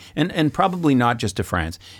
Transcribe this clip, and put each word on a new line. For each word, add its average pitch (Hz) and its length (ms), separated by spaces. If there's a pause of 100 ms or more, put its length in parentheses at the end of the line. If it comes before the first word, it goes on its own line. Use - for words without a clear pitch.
(160)
and, 160 160
and 156 200
probably 175 440
not 120 240
just 104 180
to 98 60
France, 85 340 (220)